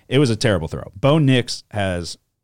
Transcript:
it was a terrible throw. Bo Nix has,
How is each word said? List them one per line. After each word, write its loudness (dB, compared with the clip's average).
it 0
was 4
a -2
terrible 0
throw. -10
Bo 2
Nix 2
has, -4